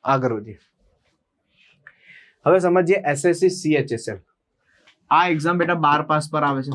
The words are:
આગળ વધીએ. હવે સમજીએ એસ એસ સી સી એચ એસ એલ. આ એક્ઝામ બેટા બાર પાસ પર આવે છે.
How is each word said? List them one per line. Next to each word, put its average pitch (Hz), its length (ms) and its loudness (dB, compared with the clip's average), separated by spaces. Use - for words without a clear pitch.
આગળ 131 300 0
વધીએ. 107 240 -10
હવે 175 140 6
સમજીએ 180 360 2
એસ 147 300 -4
એસ 175 140 2
સી 185 100 4
સી 156 240 -2
એચ 135 200 -2
એસ 113 160 -8
એલ. 101 80 -10
આ 165 180 2
એક્ઝામ 165 300 -2
બેટા 170 160 0
બાર 147 280 2
પાસ 151 300 -2
પર 151 120 -2
આવે 139 200 -2
છે. 139 120 -8